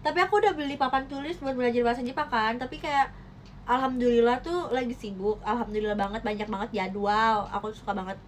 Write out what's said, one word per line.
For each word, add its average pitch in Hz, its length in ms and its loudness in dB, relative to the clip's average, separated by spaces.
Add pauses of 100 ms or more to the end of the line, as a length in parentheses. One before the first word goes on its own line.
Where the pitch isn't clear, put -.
Tapi 302 240 0
aku 415 160 4
udah 403 160 4
beli 285 240 -4
papan 262 300 2
tulis 285 320 -6
buat 269 160 -2
belajar 240 260 2
bahasa 240 160 2
Jepang 262 300 -4
kan. 226 260 2
Tapi 254 240 -8
kayak 285 320 0 (560)
alhamdulillah 247 720 4
tuh 330 320 -2
lagi 247 240 -2
sibuk, 202 480 -4
alhamdulillah 214 540 -2
banget, 202 260 -2
banyak 208 240 -4
banget 208 220 -4
jadwal. 202 800 2
Aku 214 240 -6
suka - 180 -6
banget. 190 240 -6 (120)